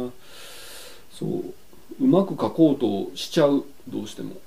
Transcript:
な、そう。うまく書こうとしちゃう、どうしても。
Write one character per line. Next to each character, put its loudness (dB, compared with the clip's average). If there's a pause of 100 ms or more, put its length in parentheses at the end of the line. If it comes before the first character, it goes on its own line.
な、 -8 (1000)
そ -8
う。 -4 (560)
う 4
ま 6
く -6
書 0
こ 6
う -2
と 0
し -8
ち 2
ゃ 8
う、 4 (240)
ど -6
う -10
し -14
て -12
も。 -12 (100)